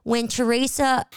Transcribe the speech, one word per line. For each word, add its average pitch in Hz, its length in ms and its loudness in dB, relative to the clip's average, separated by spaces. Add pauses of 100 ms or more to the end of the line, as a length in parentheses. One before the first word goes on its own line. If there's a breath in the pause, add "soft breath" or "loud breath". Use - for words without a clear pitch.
when 233 240 0
Teresa 254 800 0 (120)